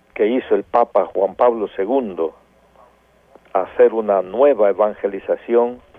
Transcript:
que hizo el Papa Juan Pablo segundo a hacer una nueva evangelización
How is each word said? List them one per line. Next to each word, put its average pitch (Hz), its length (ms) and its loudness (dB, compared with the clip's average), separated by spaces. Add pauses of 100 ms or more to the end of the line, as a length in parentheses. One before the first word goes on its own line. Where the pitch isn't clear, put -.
(140)
que 107 140 0
hizo 120 280 -2
el 101 80 -2
Papa 117 420 0
Juan 95 300 -4
Pablo 117 400 0
segundo 98 580 -4 (1200)
a 95 100 -2
hacer 113 320 2
una 104 280 0
nueva 104 480 2
evangelización 104 1120 -2 (180)